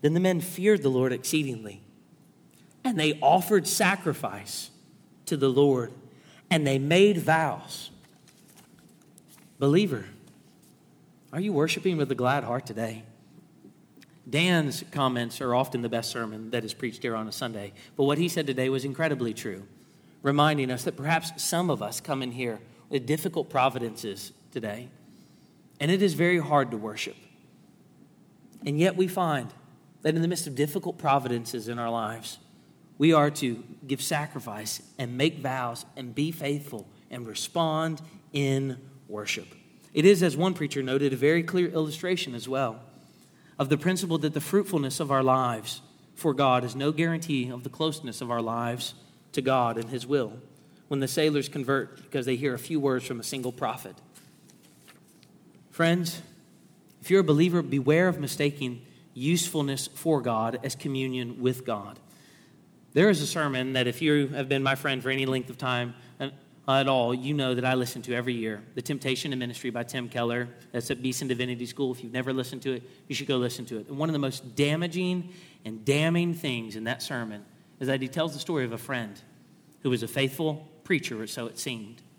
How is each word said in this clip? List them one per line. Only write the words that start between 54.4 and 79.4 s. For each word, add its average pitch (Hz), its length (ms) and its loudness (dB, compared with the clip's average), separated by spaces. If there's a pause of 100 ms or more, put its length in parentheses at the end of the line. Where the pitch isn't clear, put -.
Friends, 170 520 0 (800)
if - 100 -2
you're 190 100 8
a - 20 4
believer, 165 380 4
beware 143 460 4
of 156 120 0
mistaking 135 640 -2 (320)
usefulness 143 720 0
for 156 320 0
God 117 440 0
as 135 120 -6
communion 131 640 -4
with 123 260 0
God. 104 340 -8 (920)
There 185 160 6
is 170 120 4
a 143 60 -2
sermon 131 460 -2
that 127 140 2
if 120 140 -2
you 147 280 4
have 135 200 -4
been 135 140 2
my 165 120 2
friend 131 280 -2
for 131 60 -2
any 135 160 0
length 131 240 -2
of 127 80 -12
time 123 360 -2 (720)
at 135 200 4
all, 123 260 4
you 127 220 -2
know 131 180 0
that 123 100 0
I 131 120 2
listen 123 280 -2
to 123 120 -4
every 123 180 -2
year, 110 300 -4 (100)
The 127 80 -6
Temptation 131 520 -4
in 131 40 -4
Ministry 123 320 -6
by 120 140 -4
Tim 123 260 -6
Keller. 120 380 -2 (240)
That's 120 180 -4
at 127 140 -4
Beeson 131 240 -4
Divinity 123 400 -4
School. 131 240 -2
If 127 120 -8
you've 113 80 -12
never 127 220 -2
listened 127 300 -6
to 131 100 -2
it, 120 100 -6 (240)
you 143 60 -8
should 135 140 -6
go 139 100 2
listen 123 280 -2
to 117 120 -8
it. 104 100 -10
And 139 120 -10
one 160 100 0
of 160 40 -2
the 147 60 0
most 127 360 -6
damaging 170 760 0 (320)
and 110 220 -10
damning 165 480 2
things 117 420 -4
in 110 100 -8
that 123 180 -4
sermon 107 420 -8 (340)
is 127 80 -4
that 131 140 0
he 131 60 -4
tells 156 260 -2
the 143 60 -10
story 147 260 -2
of 113 80 -4
a 110 60 -8
friend 117 420 -8 (640)